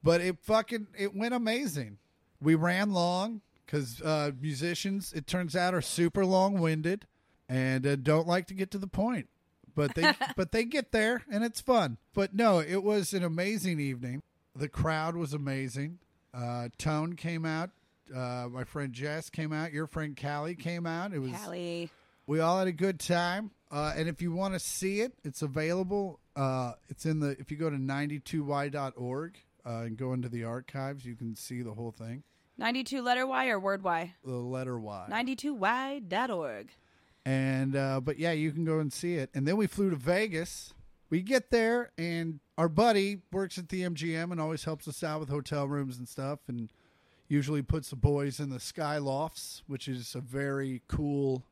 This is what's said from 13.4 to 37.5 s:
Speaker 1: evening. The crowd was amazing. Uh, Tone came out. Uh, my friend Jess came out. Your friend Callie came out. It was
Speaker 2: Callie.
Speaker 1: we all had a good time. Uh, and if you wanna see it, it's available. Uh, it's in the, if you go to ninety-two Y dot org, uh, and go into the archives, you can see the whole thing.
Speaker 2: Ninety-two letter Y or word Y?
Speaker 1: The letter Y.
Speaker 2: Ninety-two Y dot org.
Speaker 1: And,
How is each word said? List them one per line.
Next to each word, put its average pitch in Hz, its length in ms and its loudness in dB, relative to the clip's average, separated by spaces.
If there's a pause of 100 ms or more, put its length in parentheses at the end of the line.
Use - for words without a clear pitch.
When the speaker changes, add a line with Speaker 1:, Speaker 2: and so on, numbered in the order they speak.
Speaker 1:
evening. 131 440 -4 (300)
The 135 140 -4
crowd 160 480 0
was 156 180 -2
amazing. 139 640 -4 (340)
Uh, 123 340 -4 (100)
Tone 156 380 0
came 165 300 -4
out. 160 240 -2 (440)
Uh, 123 380 -4
my 127 140 -6
friend 143 260 -6
Jess 147 380 -6
came 156 240 -4
out. 160 180 -2
Your 151 160 -4
friend 151 300 -6
Callie 147 380 -4
came 170 300 -4
out. 175 280 -4
It 151 60 -2
was 131 120 -2
Speaker 2:
Callie. 175 580 -6 (380)
Speaker 1:
we 156 140 2
all 175 180 4
had 190 80 4
a 180 60 0
good 180 260 0
time. 175 520 0 (180)
Uh, 151 260 -2
and 160 140 0
if 160 120 -6
you 170 120 0
wanna 190 260 0
see 196 400 -2
it, 240 140 0 (100)
it's - 180 -6
available. 175 800 0 (160)
Uh, 131 380 0 (160)
it's - 160 -8
in 156 160 2
the, 143 80 2 (100)
if 135 100 -12
you 156 60 -4
go 160 140 0
to 143 80 -2
ninety-two 143 680 -2
Y 143 240 0
dot 139 300 -4
org, 135 400 -4 (280)
uh, 117 200 -4
and 113 120 -4
go 127 140 -2
into 127 160 -2
the 117 160 -4
archives, 131 640 -6
you 120 100 -8
can 113 220 -6
see 123 240 -8
the 113 120 -6
whole 117 180 -6
thing. 117 320 -10 (340)
Speaker 2:
Ninety-two 247 440 -2
letter 247 240 2
Y 262 220 0
or 220 120 2
word 196 240 0
Y? 175 320 0 (100)
Speaker 1:
The 131 60 -6
letter 127 460 -4
Y. 104 320 -8
Speaker 2:
Ninety-two 254 440 -2
Y 254 520 0
dot 208 240 0
org. 135 420 -4 (540)
Speaker 1:
And, 135 500 2